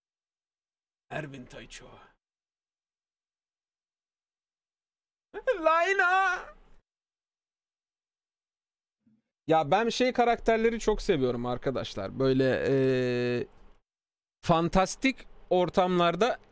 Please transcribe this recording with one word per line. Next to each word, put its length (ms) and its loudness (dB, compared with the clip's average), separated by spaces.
Erwin 360 -10
Taicho. 420 -20
Reiner! 1040 2
Ya 240 2
ben 180 2
şey 240 0
karakterleri 680 0
çok 220 -2
seviyorum 440 0
arkadaşlar. 720 -6
Böyle, 480 2
ee, 800 0
fantastik 880 0
ortamlarda 880 2